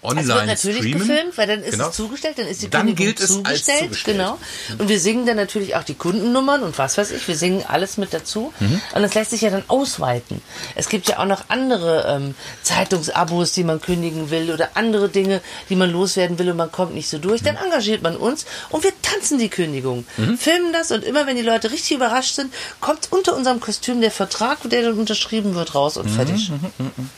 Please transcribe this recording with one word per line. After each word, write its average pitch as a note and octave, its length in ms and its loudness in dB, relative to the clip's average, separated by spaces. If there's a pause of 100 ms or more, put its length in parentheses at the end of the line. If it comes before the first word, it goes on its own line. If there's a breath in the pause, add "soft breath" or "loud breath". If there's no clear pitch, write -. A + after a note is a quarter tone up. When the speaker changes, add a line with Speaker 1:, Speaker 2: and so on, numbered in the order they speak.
Speaker 1:
online C#3 180 0
Speaker 2:
Es C3+ 120 0
wird G#2+ 120 4
natürlich G#3 320 0
Speaker 1:
streamen. D3+ 280 0
Speaker 2:
gefilmt, D#4+ 300 0
weil G#3+ 100 2
dann G#3 160 -2
ist A#3 80 -4
Speaker 1:
Genau. D#3+ 160 0
Speaker 2:
es E3+ 80 -4
zugestellt, C#4 420 -6
dann A#3 100 -4
ist F3+ 140 -6
die G3+ 80 -6
Speaker 1:
Dann F#3 180 4
Speaker 2:
Kündigung G3 180 2
Speaker 1:
gilt G#3+ 160 0
es F#3+ 80 2
als - 80 4
Speaker 2:
zugestellt, G3+ 460 2
Speaker 1:
zugestellt. G#3+ 340 -2
Speaker 2:
genau. G3 200 -2 (400 loud breath)
Und G#3 120 0
wir F#3 100 4
singen A3+ 260 2
dann A#3 120 2
natürlich G3 400 -2
auch - 60 -2
die D3+ 100 -6
Kundennummern A#3+ 680 2
und E3+ 160 -4
was C3+ 200 0
weiß G3+ 140 0
ich, - 140 -6
wir E3 120 -2
singen F3+ 280 2
alles F3 300 0
mit G3 180 -4
dazu. G#3+ 460 -4
Speaker 1:
Mhm. B2 220 2 (140)
Speaker 2:
Und G3+ 60 4
das G3+ 120 2
lässt G#3+ 180 0
sich A3+ 80 -2
ja A3 100 2
dann F#3+ 200 -2
ausweiten. C#3 720 0 (340 loud breath)
Es - 140 -2
gibt G#3+ 180 0
ja - 120 0
auch F#3 60 2
noch G3 220 0
andere, G3+ 600 2
ähm, C#3 260 -2 (280 loud breath)
Zeitungsabos, F3 920 0
die F3+ 100 0
man D#3+ 160 0
kündigen E3 500 -2
will E3 220 0
oder D#3+ 220 0
andere G#3+ 340 2
Dinge, G3 320 2 (300 loud breath)
die F#3+ 80 2
man F#3 120 4
loswerden F3 480 2
will F3+ 120 2
und E3+ 80 0
man E3 120 0
kommt F#3 240 -2
nicht D3+ 140 -6
so D#3 100 -6
durch. G3 240 0
Dann D4 140 0
Speaker 1:
Mhm. - 120 -8
Speaker 2:
engagiert A3 360 0
man E3 140 0
uns C4 280 -2 (260 loud breath)
und D#4 120 -2
wir G4 80 4 (120)
tanzen D4+ 360 0
die A3+ 80 2
Kündigung, C3 580 -2 (120 loud breath)
Speaker 1:
Mhm. F3 200 2
Speaker 2:
filmen E4+ 360 2
das E4 180 0
und A3 140 -2
immer, C#4 220 2
wenn C4 100 0
die A#3+ 60 -2
Leute A3+ 280 2
richtig D#4 240 -2
überrascht B3+ 400 0
sind, C4+ 180 -4 (280 loud breath)
kommt - 280 -2
unter F4+ 280 2
unserem B3+ 240 2
Kostüm A#3+ 400 -2
der A3 100 4
Vertrag, A3+ 460 -2 (120)
der A#3+ 120 2
dann A#3 180 2
unterschrieben G#3 560 0
wird, E3+ 200 -2
raus C#3+ 200 4
und G#2+ 160 -2
Speaker 1:
Mhm, G#2+ 60 0
Speaker 2:
fertig. F3+ 320 0
Speaker 1:
mhm, D3 100 -4 (180)
mhm, C3 200 -4
mhm. C3 200 -8